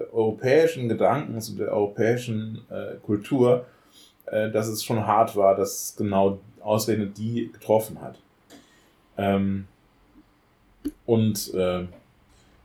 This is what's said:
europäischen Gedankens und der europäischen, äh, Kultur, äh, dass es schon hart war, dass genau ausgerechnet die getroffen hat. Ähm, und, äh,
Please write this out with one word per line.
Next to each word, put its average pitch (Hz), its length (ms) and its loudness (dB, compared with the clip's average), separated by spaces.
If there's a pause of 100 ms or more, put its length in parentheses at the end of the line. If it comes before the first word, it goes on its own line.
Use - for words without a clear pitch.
(120)
europäischen 127 760 2
Gedankens 113 600 0
und 101 100 -12
der 104 140 -4
europäischen, 110 880 -2 (100)
äh, 101 320 -10
Kultur, 123 600 2 (640)
äh, 110 240 0
dass 110 180 0
es 107 160 -6
schon 110 220 -2
hart 107 300 4
war, 98 200 6
dass - 400 -4
genau 98 420 2 (220)
ausgerechnet 104 580 -2
die 117 340 -4
getroffen - 480 0
hat. - 180 -14 (960)
Ähm, 98 500 0 (1400)
und, 110 480 2
äh, 90 300 0 (800)